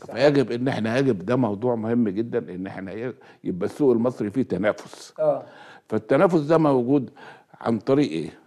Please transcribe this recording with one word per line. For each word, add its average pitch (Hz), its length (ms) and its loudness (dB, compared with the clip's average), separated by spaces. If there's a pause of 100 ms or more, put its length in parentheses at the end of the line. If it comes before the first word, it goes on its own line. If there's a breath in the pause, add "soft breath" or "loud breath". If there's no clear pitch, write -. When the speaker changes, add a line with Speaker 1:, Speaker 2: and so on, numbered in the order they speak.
Speaker 1:
صحيح. 123 180 0
Speaker 2:
فيجب 139 260 4
إن 120 160 -2
إحنا 113 300 -2
يجب، 123 280 0
ده 120 100 0
موضوع 120 400 0
مهم 113 340 0
جدًا، 104 460 -4
إن 92 120 -8
إحنا 95 260 -12
ي-، 113 200 -8 (300 soft breath)
يبقى 92 220 -4
السوق 131 260 2
المصري 120 380 0
فيه 123 140 -2
تنافس. - 760 -4
Speaker 1:
آه. 143 240 0 (460 loud breath)
Speaker 2:
فالتنافس 160 500 2
ده 151 180 2
موجود 135 520 2 (520 loud breath)
عن 113 180 0
طريق 135 320 2
إيه؟ 78 180 -4 (180)